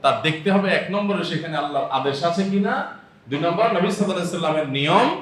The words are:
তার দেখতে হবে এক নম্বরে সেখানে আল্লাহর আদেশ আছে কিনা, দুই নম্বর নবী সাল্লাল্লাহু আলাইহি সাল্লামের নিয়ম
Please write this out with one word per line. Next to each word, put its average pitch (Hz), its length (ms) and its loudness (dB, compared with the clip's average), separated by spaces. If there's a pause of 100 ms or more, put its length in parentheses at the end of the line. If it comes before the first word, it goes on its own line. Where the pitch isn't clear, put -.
তার 135 140 4 (100)
দেখতে 156 280 0
হবে 196 140 4 (100)
এক - 160 -4
নম্বরে 202 360 0
সেখানে 156 320 -4
আল্লাহর 143 260 -2 (100)
আদেশ 135 200 0 (100)
আছে 190 140 0 (100)
কিনা, 202 220 2 (540)
দুই 139 180 -4
নম্বর 190 200 2 (100)
নবী 185 140 2
সাল্লাল্লাহু 190 300 -2
আলাইহি 170 160 -4
সাল্লামের 156 400 -2
নিয়ম 180 320 4 (140)